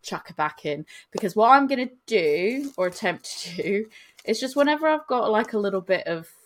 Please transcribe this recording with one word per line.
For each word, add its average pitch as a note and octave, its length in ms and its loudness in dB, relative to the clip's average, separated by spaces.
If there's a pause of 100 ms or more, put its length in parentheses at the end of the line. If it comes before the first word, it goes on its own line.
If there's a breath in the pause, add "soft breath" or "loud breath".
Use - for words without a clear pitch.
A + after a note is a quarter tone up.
chuck - 260 -10
it F3+ 80 -20
back D3+ 280 -4
in. D3+ 200 -4 (260 loud breath)
Because F3+ 240 -4
what A3 140 6
I'm C#4 180 8
gonna B3+ 220 -2 (160)
do, G3+ 720 0
or F#3 100 0
attempt F3 380 -4 (160)
to F3 200 -10
do, G#3+ 280 -2 (360 loud breath)
is A3 140 -2
just C4 160 -6
whenever D4 320 2
I've D#4 200 0
got, B3 240 0
like, A3+ 220 0
a A3 60 0
little G3 220 -2
bit F3+ 260 0
of E3 220 -6 (160)